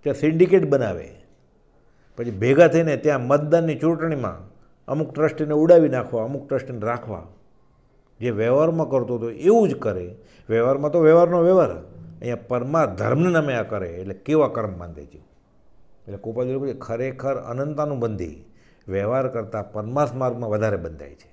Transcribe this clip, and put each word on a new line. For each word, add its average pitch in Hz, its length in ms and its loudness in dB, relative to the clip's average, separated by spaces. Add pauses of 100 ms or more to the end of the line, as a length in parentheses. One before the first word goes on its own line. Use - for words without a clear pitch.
ત્યાં 143 160 -2
સિન્ડિકેટ 165 480 4
બનાવે. 110 380 0 (1080)
પછી 117 240 -8
ભેગા 139 280 6
થઈને 165 280 2
ત્યાં 139 340 0
મતદાનની 151 520 2
ચૂંટણીમાં 151 560 -2 (480)
અમુક 147 240 -4
ટ્રસ્ટીને 151 520 -2
ઉડાવી 165 320 8
નાખવા, 117 300 -4
અમુક 135 200 -8
ટ્રસ્ટીને 127 440 -6
રાખવા. 113 360 -8 (960)
જે 120 120 -4
વ્યવહારમાં 139 580 0
કરતો 123 280 -2
હતો 113 100 -6 (200)
એવું 220 220 6
જ 135 40 -2 (120)
કરે. 92 200 -4 (440)
વ્યવહારમાં 135 440 2
તો 170 80 4
વ્યવહારનો 170 420 8
વ્યવહાર, 175 280 6 (500)
અહીંયા 120 280 -8
પરમાર્થ 127 500 0
ધર્મના 147 360 2
નામે 147 200 2
આ 110 160 -2
કરે, 95 180 -6 (120)
એટલે 95 140 -10 (100)
કેવા 147 300 2
કર્મ 107 220 -4
બાંધે 82 280 -14
છે. - 160 -20 (800)
એટલે 98 220 -16
ગોપાલજી 127 380 -4
કહે, 139 140 -6 (100)
ખરેખર 131 500 -6 (160)
અનંતાનુબંધી 127 840 -4 (500)
વ્યવહાર 107 420 -2
કરતાં 107 440 -8
પરમાર્થ 113 400 -2
માર્ગમાં 120 400 -4
વધારે 107 240 0
બંધાય 78 440 -12
છે. - 120 -20